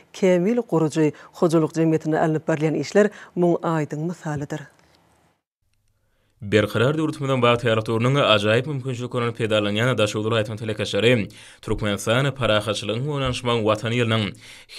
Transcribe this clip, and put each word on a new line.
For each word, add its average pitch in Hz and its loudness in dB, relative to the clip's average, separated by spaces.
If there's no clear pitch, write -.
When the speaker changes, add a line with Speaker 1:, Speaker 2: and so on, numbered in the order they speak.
Speaker 1:
kämil 190 2
gurujy 160 0
hojalyk 160 2
jemgiýetinde 160 0
alnyp 156 -2
barlýan 156 0
işler. 202 2
Му 175 4
aýdyň 156 -4
mysalydyr. 151 -8
Speaker 2:
Berkarar 107 2
dörtmüden 143 -2
bagt 120 4
ýaly 113 2
ajaýyp 107 2
mümkinçilik 127 -8
görnüp 117 -4
pedalany 104 0
ýa-da 120 0
daşawlary 107 0
aýtmak 110 -8
üçin 107 -4
ulanşman 127 -2
watan 107 0
ýylynyň 113 0